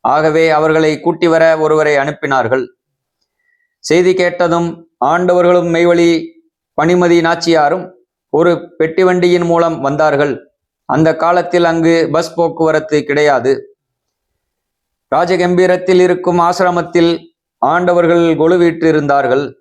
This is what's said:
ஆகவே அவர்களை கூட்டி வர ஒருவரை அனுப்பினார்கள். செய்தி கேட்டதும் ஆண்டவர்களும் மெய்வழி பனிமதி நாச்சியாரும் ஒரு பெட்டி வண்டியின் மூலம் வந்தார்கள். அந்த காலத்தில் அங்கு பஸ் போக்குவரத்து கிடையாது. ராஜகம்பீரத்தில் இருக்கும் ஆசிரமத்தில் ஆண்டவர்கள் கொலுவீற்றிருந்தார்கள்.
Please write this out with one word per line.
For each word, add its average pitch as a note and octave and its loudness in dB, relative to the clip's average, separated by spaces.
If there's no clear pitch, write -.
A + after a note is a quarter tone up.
ஆகவே D#3 0
அவர்களை D#3 2
கூட்டி E3+ -2
வர D#3+ 2
ஒருவரை D#3 0
அனுப்பினார்கள். C3+ -2
செய்தி F3+ 0
கேட்டதும் F3 -2
ஆண்டவர்களும் F3 2
மெய்வழி E3+ 2
பனிமதி E3+ 2
நாச்சியாரும் E3 0
ஒரு E3+ 2
பெட்டி D#3+ -2
வண்டியின் F3+ 0
மூலம் E3+ 0
வந்தார்கள். C#3+ -2
அந்த D#3 0
காலத்தில் F3 0
அங்கு E3 0
பஸ் E3 -4
போக்குவரத்து D#3 -2
கிடையாது. C#3+ 0
ராஜகம்பீரத்தில் F3+ 0
இருக்கும் F3+ 0
ஆசிரமத்தில் F3 0
ஆண்டவர்கள் E3+ 0
கொலுவீற்றிருந்தார்கள். D3+ 0